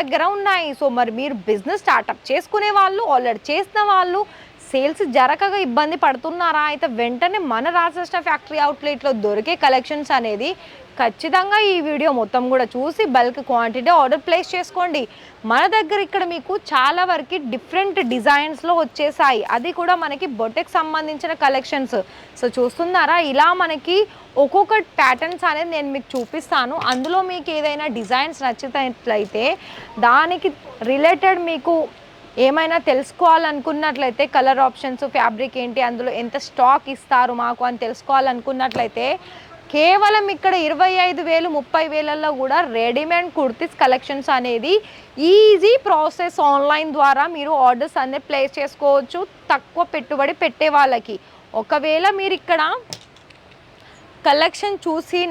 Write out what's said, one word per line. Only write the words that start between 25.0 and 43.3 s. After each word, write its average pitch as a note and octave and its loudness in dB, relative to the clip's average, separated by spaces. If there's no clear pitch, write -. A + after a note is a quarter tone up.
ప్యాటర్న్స్ D#4 0
అనేది E4 -4
నేను D4 -4
మీకు C4+ -8
చూపిస్తాను. C4+ -4
అందులో D#4 0
మీకు F4+ -10
ఏదైనా D4+ -2
డిజైన్స్ C4+ -2
నచ్చినట్లయితే, A#3 -4
దానికి D#4+ 2
రిలేటెడ్ F4 2
మీకు E4 -2
ఏమైనా D#4+ 2
తెలుసుకోవాలనుకున్నట్లయితే, D4 0
కలర్ C4 4
ఆప్షన్స్, B3+ -8
ఫ్యాబ్రిక్ A#3 -2
ఏంటి, A#3+ -4
అందులో A#3+ -4
ఎంత A#3+ -8
స్టాక్ C4+ 2
ఇస్తారు B3 0
మాకు A#3+ -4
అని A#3+ -6
తెలుసుకోవాలనుకున్నట్లయితే, B3+ -2
కేవలం G4+ 4
ఇక్కడ F#4+ 0
ఇరవై E4+ 2
ఐదు F4+ -2
వేలు, E4 0
ముప్పై D4 -2
వేలల్లో D4+ -2
కూడా C4 0
రెడీమేడ్ D4+ 0